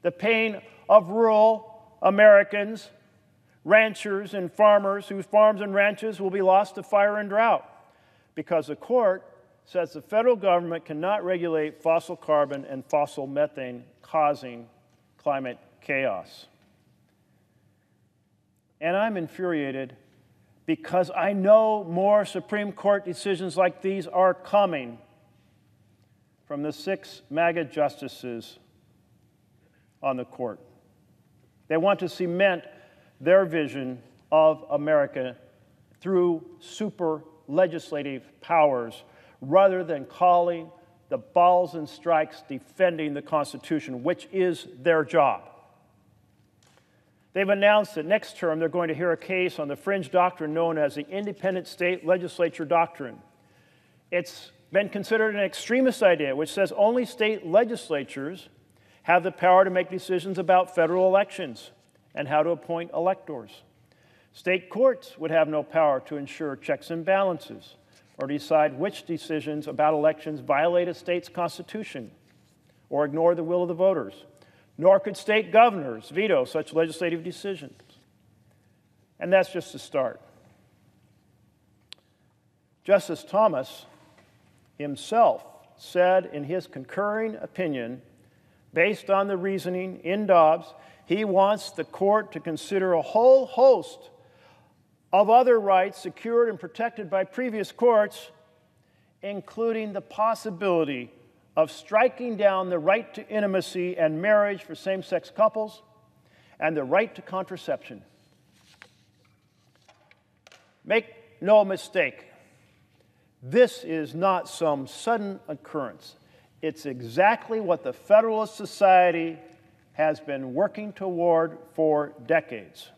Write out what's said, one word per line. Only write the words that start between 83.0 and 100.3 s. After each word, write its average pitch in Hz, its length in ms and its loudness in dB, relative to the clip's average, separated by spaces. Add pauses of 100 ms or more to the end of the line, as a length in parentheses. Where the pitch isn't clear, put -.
Thomas 185 600 -2 (960)
himself 147 640 0 (320)
said 180 560 0
in 147 100 -10
his 165 240 -6
concurring 208 720 -6
opinion, 131 640 -8 (720)
based 196 360 0
on 196 180 2
the 196 80 -4
reasoning 185 640 -6
in 202 240 -4
Dobbs, 165 400 4 (380)
he 202 200 -2
wants 196 460 0
the 160 140 -10
court 202 480 -2
to 160 80 -10
consider 180 540 -2
a 156 80 0
whole 254 440 4
host 240 640 2 (1000)
of 196 180 4
other 240 300 6
rights 190 400 0
secured 233 480 -2
and 202 100 -8
protected 220 520 -8
by 190 120 0
previous 214 480 -6
courts, 220 600 0 (920)
including 214 720 -6
the 190 80 -8
possibility 175 1120 -4 (420)